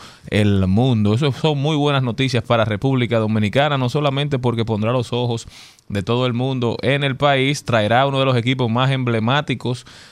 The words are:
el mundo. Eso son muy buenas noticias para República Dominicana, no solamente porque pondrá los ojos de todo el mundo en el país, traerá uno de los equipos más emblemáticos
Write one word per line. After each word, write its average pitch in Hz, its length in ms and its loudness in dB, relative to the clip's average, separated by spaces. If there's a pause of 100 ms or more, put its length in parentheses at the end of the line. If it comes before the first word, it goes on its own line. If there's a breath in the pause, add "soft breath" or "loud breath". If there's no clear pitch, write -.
(280 loud breath)
el 101 400 2
mundo. 107 460 2
Eso 139 180 0
son 147 280 0
muy 151 180 0
buenas 143 260 0
noticias 123 400 -2
para 117 220 2
República 117 540 0
Dominicana, 110 580 0
no 127 100 0
solamente 143 500 -2
porque 117 280 -2
pondrá 110 260 -2
los 127 220 -2
ojos 120 340 -4 (420 loud breath)
de 98 120 -4
todo 120 240 0
el 123 80 0
mundo 123 480 -2
en 139 220 0
el 135 140 -2
país, 139 480 0
traerá 117 420 2
uno 139 100 -2
de 135 80 2
los 127 120 2
equipos 123 340 0
más 127 180 2
emblemáticos 123 960 -2 (260 loud breath)